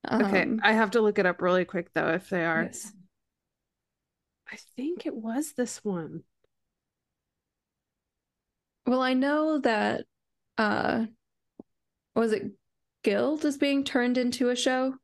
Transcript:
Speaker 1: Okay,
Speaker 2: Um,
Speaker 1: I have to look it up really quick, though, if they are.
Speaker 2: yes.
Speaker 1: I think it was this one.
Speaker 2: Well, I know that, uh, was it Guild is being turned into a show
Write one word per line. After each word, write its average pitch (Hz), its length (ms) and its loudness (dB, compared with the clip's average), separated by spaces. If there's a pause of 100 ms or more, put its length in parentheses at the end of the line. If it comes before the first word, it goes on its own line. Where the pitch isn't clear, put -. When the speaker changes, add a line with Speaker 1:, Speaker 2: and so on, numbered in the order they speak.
(100)
Speaker 1:
Okay, 202 320 2
Speaker 2:
Um, 220 200 -2
Speaker 1:
I 220 120 4
have 220 180 2
to 233 80 2
look 208 180 2
it 190 80 4
up 180 160 0
really 180 220 2
quick, 170 280 -6
though, 156 180 0
if 175 180 -2
they 175 160 -2
are. 165 200 0
Speaker 2:
yes. - 280 -12 (1600)
Speaker 1:
I 214 60 -18 (200)
think 302 300 -6
it - 80 -6
was 226 380 -6
this - 320 -6
one. 170 380 -6 (2750)
Speaker 2:
Well, 254 160 2
I 254 120 2
know 294 440 2
that, 220 460 0 (520)
uh, 220 500 0 (1080)
was 226 180 2
it 208 200 -4 (520)
Guild 240 400 2
is 285 140 0
being 277 260 2
turned 247 320 0
into 247 320 0
a 247 80 0
show 262 480 0